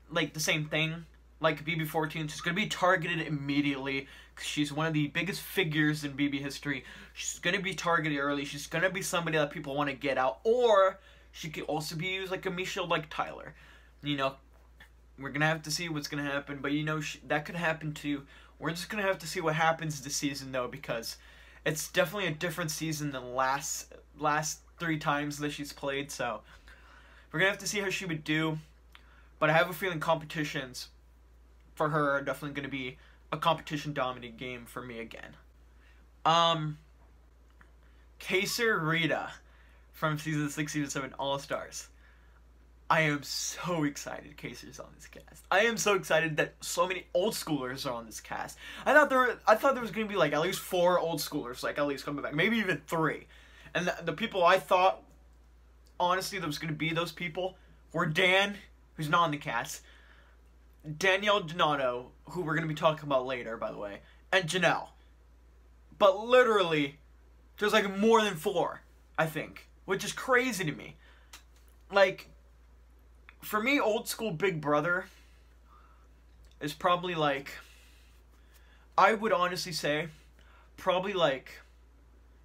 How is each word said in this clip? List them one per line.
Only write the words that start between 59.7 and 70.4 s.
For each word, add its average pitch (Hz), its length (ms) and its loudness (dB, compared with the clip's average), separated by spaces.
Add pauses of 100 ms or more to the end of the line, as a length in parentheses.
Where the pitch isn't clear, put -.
Danielle 196 440 2
Donato, 143 720 0 (180)
who 170 120 -6
we're 160 140 -2
gonna 160 120 -2
be 156 60 -4
talking 156 300 -4
about 135 220 0
later, 117 320 -6
by 113 160 -6
the 110 40 -12
way, 101 220 -10 (320)
and 185 140 2
Janelle. 160 420 2 (1120)
But 202 260 6
literally, 196 720 6 (600)
there's, 208 160 2
like, 196 240 4
more 220 240 8
than 202 140 0
four, 165 480 -2 (340)
I 160 80 4
think, 127 420 -8 (160)
which 196 220 -2
is 175 80 -6
crazy 247 500 2